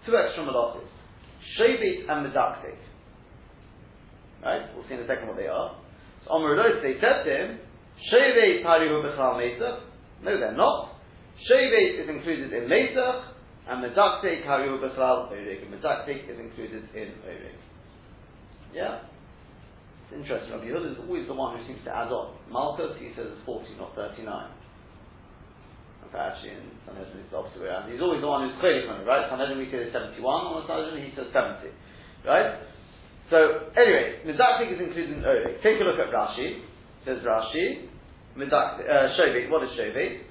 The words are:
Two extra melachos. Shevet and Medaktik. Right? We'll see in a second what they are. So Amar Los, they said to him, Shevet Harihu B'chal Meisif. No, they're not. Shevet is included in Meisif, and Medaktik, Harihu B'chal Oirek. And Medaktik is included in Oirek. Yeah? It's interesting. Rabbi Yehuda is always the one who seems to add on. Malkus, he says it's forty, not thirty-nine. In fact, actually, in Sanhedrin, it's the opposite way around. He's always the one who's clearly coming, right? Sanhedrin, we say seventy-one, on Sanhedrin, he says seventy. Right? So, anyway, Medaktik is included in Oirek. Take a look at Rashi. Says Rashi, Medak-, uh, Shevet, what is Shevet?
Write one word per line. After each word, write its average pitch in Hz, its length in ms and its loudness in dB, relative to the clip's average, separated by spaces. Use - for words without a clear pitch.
Two 233 100 0
extra 170 300 2
melachos. 123 400 0
Shevet 226 500 4
and 147 220 0
Medaktik. - 480 0
Right? 151 160 -2
We'll - 140 -14
see 135 60 -10
in 123 80 -10
a 113 60 -10
second 117 200 -4
what 101 100 -8
they 98 100 -6
are. - 280 -6
So - 80 -4
Amar 156 220 4
Los, 220 260 4
they 131 200 -2
said 247 240 4
to 160 40 0
him, 185 300 -2
Shevet 226 500 8
Harihu 160 420 6
B'chal 131 320 0
Meisif. 120 440 -4
No, 190 160 0
they're 110 120 0
not. 175 460 2
Shevet 226 540 6
is 143 60 -8
included 143 440 -4
in 120 160 -4
Meisif, 254 540 2
and 127 160 -6
Medaktik, - 600 2
Harihu 135 340 0
B'chal 127 520 0
Oirek. 101 320 -10
And 98 100 -14
Medaktik 135 560 -4
is 117 100 -12
included 110 440 -14
in 107 140 -10
Oirek. 85 320 -16
Yeah? - 280 -8
It's - 80 -20
interesting. 139 380 -8
Rabbi - 140 -10
Yehuda 151 280 -6
is - 60 -14
always 175 260 -6
the 139 80 -10
one 131 240 -4
who 110 80 -12
seems - 200 -14
to - 40 -12
add 117 220 -4
on. - 260 -6
Malkus, 156 480 -4
he - 160 -14
says 113 180 -10
it's - 120 -18
forty, 110 320 -10
not 95 180 -14
thirty-nine. 104 560 -10
In - 60 -20
fact, - 260 -6
actually, - 160 -14
in 95 200 -18
Sanhedrin, 95 320 -16
it's 95 120 -18
the - 60 -6
opposite 92 240 -10
way 92 60 -8
around. 92 240 -8
He's 123 100 -8
always 165 180 0
the 139 80 -4
one 139 200 0
who's - 120 -10
clearly 143 280 4
coming, 98 180 -8
right? 131 240 2
Sanhedrin, 135 300 -4
we 127 100 -6
say 120 220 -6
seventy-one, 123 500 -2
on 156 120 -8
Sanhedrin, 160 360 -6
he 135 120 -12
says 127 160 -10
seventy. - 380 0
Right? - 340 2
So, 156 460 6
anyway, 190 520 6
Medaktik 233 440 4
is 170 80 -6
included 151 400 -6
in - 40 -8
Oirek. 120 400 0
Take 214 160 6
a 208 40 2
look 160 160 2
at - 120 0
Rashi. 117 520 -4
Says 131 200 -6
Rashi, 113 640 -2
Medak-, 139 460 0
uh, 135 320 4
Shevet, 127 340 4
what 156 140 2
is 131 80 -6
Shevet? 120 600 -4